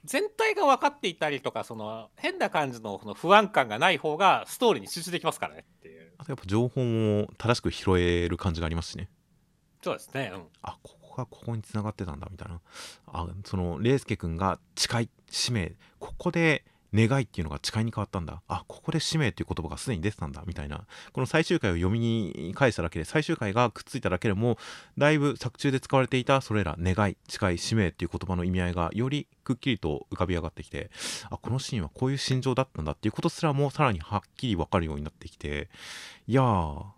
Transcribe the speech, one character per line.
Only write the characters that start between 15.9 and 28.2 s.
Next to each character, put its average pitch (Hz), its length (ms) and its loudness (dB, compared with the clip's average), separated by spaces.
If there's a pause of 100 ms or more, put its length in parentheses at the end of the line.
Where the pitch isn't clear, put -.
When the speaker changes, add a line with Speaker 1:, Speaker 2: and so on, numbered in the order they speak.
Speaker 2:
こ - 200 -12
こ - 120 -2
で 160 340 2 (300)
願 113 260 6
い 123 40 -2
っ - 20 -4
て - 140 -8
い 85 40 0
う 76 40 -4
の - 20 -6
が 73 100 -6
誓 - 200 -2
い 110 40 0
に 117 80 -2
変 - 80 -6
わ 98 60 -2
っ - 20 -20
た 95 120 -4
ん 82 60 -6
だ。 80 200 -12
あ、 - 220 -6
こ - 120 -16
こ - 120 -6
で 160 80 2
使 - 180 0
命 139 120 4
っ - 20 -14
て - 100 -8
い - 40 -2
う - 60 -6
言 85 120 -2
葉 80 40 -6
が 71 80 -8
す - 140 -6
で 113 60 0
に 80 60 -4
出 104 100 0
て - 40 -14
た 80 100 -6
ん 69 60 -8
だ 78 140 -12
み 90 80 -6
た 73 100 -8
い 71 40 -8
な。 73 180 -10 (260)
こ - 80 -6
の 127 60 0
最 160 180 2
終 175 140 2
回 101 140 2
を - 20 2
読 90 180 2
み 113 600 -2
返 131 160 4
し 104 60 -6
た 87 60 -2
だ 82 80 -2
け 82 100 -6
で、 80 40 -4
最 156 200 0
終 165 120 -2
回 104 160 -4
が 117 200 4
く - 80 -14
っ - 40 -16
つ - 140 -10
い - 20 -4
た 98 100 0
だ 90 100 0
け 120 80 0
で 101 60 2
も、 113 240 0 (380)
だ 143 140 4
い 156 80 4
ぶ 143 180 2
作 - 220 -8
中 143 140 2
で 131 80 0
使 - 140 -2
わ 131 80 6
れ 127 60 0
て 131 100 2
い 123 60 0
た 135 160 6
そ 110 140 -4
れ 104 80 4
ら、 80 160 -2
願 92 320 4
い、 - 60 -6 (120)
誓 92 260 0
い、 85 40 -2
使 - 160 -2
命 107 140 4
っ 80 40 -2
て - 120 -4
い 85 40 -4
う - 80 -6
言 - 100 -4